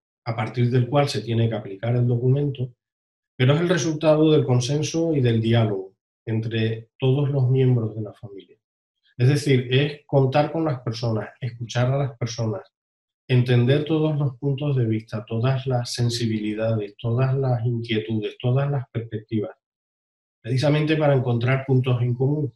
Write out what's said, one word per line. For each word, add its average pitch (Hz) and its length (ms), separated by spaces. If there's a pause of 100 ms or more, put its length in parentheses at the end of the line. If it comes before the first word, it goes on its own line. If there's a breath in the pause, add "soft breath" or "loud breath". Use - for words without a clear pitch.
(240)
a 113 120
partir 120 340
del 123 180
cual 143 200
se - 140
tiene 113 260
que 110 60
aplicar 110 420
el 123 100
documento, 127 680 (640)
pero 127 180
es 156 60
el 175 80
resultado 156 600
del 143 140
consenso 147 680
y 139 60
del 117 200
diálogo 110 540 (320)
entre 113 720
todos 135 320
los 135 180
miembros 123 480
de 110 60
la 101 100
familia. - 460 (580)
Es 123 120
decir, 135 420
es 143 360
contar 143 460
con 165 120
las 139 160
personas, 113 500 (100)
escuchar 120 520
a 139 40
las 139 220
personas, 113 440 (680)
entender 127 540
todos 156 340
los 139 200
puntos 139 380
de 120 100
vista, 110 380
todas 123 440
las 123 240
sensibilidades, 110 1040
todas 127 400
las 123 280
inquietudes, 113 760
todas 131 280
las 139 220
perspectivas, 110 600 (920)
precisamente 151 540
para 147 180
encontrar 123 500
puntos 127 380
en 123 120
común, 135 420